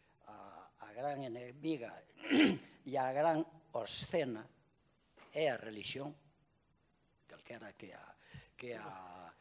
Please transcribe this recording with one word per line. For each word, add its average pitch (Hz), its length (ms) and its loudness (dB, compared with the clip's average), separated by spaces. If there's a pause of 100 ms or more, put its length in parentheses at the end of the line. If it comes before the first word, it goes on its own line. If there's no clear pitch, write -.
(260)
a, 98 560 -16
a 107 80 -12
gran 135 320 -2
enemiga 123 720 -2 (320)
<clears throat> 240 640 6
e 127 80 -6
a 131 160 4
gran 156 320 6 (320)
obscena 120 640 0 (880)
é 147 240 2
a 110 80 -6
religión, 113 560 -6 (1120)
calquera 113 480 -14
que 98 160 -12
a, - 80 -16 (560)
que 123 160 -6
a, 92 560 -10 (120)